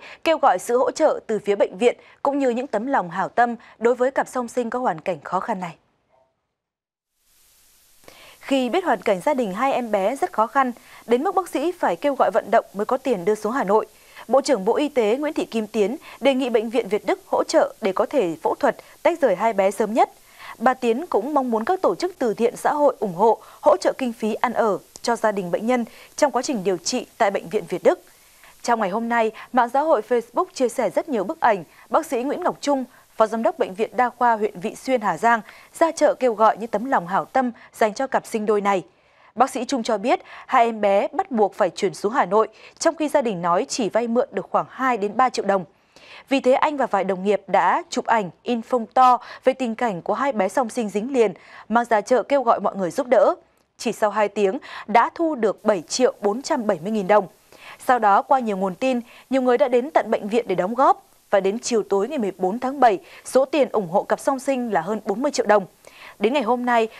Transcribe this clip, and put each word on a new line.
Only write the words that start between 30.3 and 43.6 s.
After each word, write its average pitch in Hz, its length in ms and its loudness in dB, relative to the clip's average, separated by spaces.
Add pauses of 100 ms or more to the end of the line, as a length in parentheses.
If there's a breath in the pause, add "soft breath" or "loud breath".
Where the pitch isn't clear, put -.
chia 247 160 0
sẻ 208 200 -2
rất 330 200 -4
nhiều 220 140 -2
bức 311 160 -6
ảnh 202 240 2 (260 loud breath)
bác 294 160 0
sĩ 240 180 -4
Nguyễn 294 200 -6
Ngọc 240 180 -2
Trung, 269 240 -2 (300 soft breath)
Phó 220 120 2
Giám 226 160 -4
đốc 349 160 -2
Bệnh 185 140 -4
viện 202 240 -4
Đa 247 120 0
khoa 240 260 0
huyện 208 240 -4
Vị 196 160 -8
Xuyên, 254 260 -2
Hà 180 160 -2
Giang, 233 240 2 (380 loud breath)
ra 330 120 2
chợ 302 220 2
kêu 247 200 0
gọi 208 240 4
những 226 120 -10
tấm 208 160 -4
lòng 220 220 -2
hảo 180 180 -2
tâm 247 260 -2 (220 loud breath)
dành 214 200 0
cho 269 140 -4
cặp 214 180 -2
sinh 214 200 -6
đôi 208 160 2
này. 202 220 0 (520 soft breath)
Bác - 160 2
sĩ 247 140 -6
Trung 247 180 -4
cho 220 140 -2
biết, 269 220 -2 (280 loud breath)
hai 240 180 4
em 220 160 -4
bé 208 260 2
bắt 311 240 -6
buộc 208 240 0
phải 190 140 0
chuyển 175 240 -4
xuống 208 200 -4
Hà 240 120 0
Nội, 208 220 2 (320 loud breath)
trong 320 160 0
khi 311 120 -2
gia 285 140 2
đình 202 200 -4
nói 180 280 0